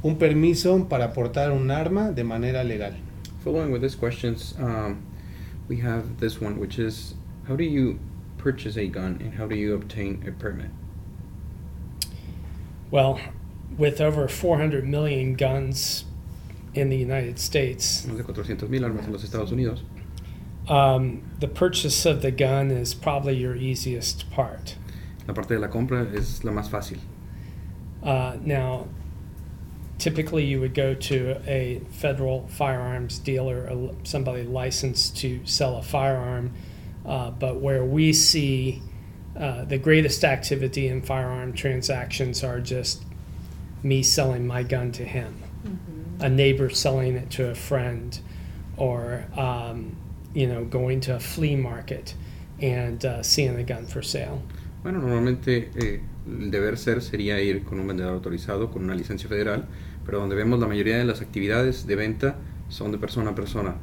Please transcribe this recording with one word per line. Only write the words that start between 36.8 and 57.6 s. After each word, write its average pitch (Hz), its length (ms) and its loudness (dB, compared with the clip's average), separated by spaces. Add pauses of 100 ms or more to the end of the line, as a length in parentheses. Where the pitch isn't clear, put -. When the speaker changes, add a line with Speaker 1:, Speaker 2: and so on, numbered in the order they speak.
Speaker 3:
uh, 127 260 -2
but 127 280 -2
where 135 240 4
we 156 300 6
see, 135 680 4 (560)
uh, 139 280 -4
the 139 120 0
greatest 156 460 8
activity 135 640 2
in 127 140 0
firearm 127 520 -2
transactions 127 920 0
are 123 160 -2
just 123 440 -2 (800)
me 135 200 4
selling 131 420 4
my 123 180 0
gun 123 280 0
to 123 120 -6
him, 117 300 -4 (320)
Speaker 4:
Mm-hmm. - 580 -8
Speaker 3:
a 139 60 4
neighbor 135 400 6
selling 131 480 2
it 127 140 -6
to 127 180 0
a 117 60 -4
friend, 123 600 -2 (600)
or, 120 480 0 (100)
um, 117 640 -2 (360)
you 131 140 4
know, 117 180 0
going 127 360 2
to 131 140 0
a 120 40 -4
flea 147 360 0
market 120 600 -4 (460)
and, 120 440 0
uh, 117 180 -2
seeing 127 340 4
a 120 60 0
gun 117 220 -4
for - 180 -6
sale. 135 380 -4 (420)
Speaker 2:
Bueno, 185 160 0
normalmente, 123 760 2
eh, 104 260 0 (260)
el 104 240 -4
deber 104 260 2
ser 117 240 2
sería 104 400 0
ir 98 220 2